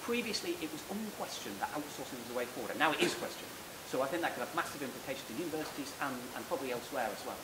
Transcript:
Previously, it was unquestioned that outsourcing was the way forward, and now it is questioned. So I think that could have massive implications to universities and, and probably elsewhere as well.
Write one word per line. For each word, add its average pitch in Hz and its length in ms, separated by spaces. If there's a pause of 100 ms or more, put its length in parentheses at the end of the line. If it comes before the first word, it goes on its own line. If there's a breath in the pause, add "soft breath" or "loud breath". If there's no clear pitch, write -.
Previously, 214 560
it 160 80
was - 240
unquestioned 202 720
that - 80
outsourcing 139 480
was 113 80
the 120 80
way 123 80
forward, 117 320
and 117 40
now 156 120
it 143 80
is 170 160
questioned. - 320 (400)
So 131 160
I 139 80
think 170 80
that 151 160
could 123 80
have 117 80
massive 156 320
implications 127 480
to - 80
universities 151 640
and, 131 160 (160)
and 120 160
probably 131 240
elsewhere 120 320
as 101 160
well. 101 200